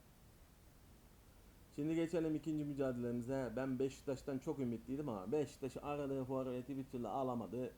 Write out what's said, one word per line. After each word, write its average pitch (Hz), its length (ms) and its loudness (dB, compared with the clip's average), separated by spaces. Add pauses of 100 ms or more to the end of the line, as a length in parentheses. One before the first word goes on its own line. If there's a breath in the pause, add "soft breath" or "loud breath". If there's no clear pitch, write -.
(1700)
Şimdi 156 200 2
geçelim 160 400 4
ikinci 151 300 0
mücadelemize. 123 920 0
Ben 131 220 0
Beşiktaş'tan 135 600 0
çok 139 200 0
ümitliydim 131 500 0
ama 101 240 0
Beşiktaş 139 440 0
aradığı 139 480 0
forveti 131 520 0
bir 135 80 -2
türlü 120 240 -2
alamadı. 120 680 0